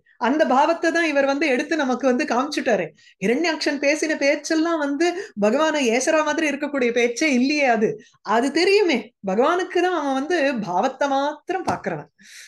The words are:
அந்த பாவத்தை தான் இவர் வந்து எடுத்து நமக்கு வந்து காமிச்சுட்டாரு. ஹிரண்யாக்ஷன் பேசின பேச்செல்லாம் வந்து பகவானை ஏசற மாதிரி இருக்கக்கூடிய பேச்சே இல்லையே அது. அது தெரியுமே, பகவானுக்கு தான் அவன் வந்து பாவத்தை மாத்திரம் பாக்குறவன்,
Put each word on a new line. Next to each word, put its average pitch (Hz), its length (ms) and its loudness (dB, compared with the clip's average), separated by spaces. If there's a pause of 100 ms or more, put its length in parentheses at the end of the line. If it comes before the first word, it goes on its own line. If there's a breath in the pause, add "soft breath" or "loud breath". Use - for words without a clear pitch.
(160 soft breath)
அந்த 294 300 2
பாவத்தை 320 460 2
தான் 339 120 0
இவர் 277 200 2
வந்து 285 220 0
எடுத்து 285 300 0
நமக்கு 254 300 0
வந்து 254 180 2
காமிச்சுட்டாரு. 247 640 -2 (380 soft breath)
ஹிரண்யாக்ஷன் 302 520 0
பேசின 302 380 0
பேச்செல்லாம் 311 640 0
வந்து 330 600 -2
பகவானை 285 460 2
ஏசற 269 360 2
மாதிரி 302 280 0
இருக்கக்கூடிய 277 420 -2
பேச்சே 240 400 0
இல்லையே 277 320 2
அது. 220 360 0 (220 loud breath)
அது 240 300 0
தெரியுமே, 359 600 2 (140)
பகவானுக்கு 339 540 0
தான் 359 200 0
அவன் 277 120 -2
வந்து 285 420 0
பாவத்தை 214 540 -2
மாத்திரம் 294 560 -4
பாக்குறவன், 175 420 -6 (420 loud breath)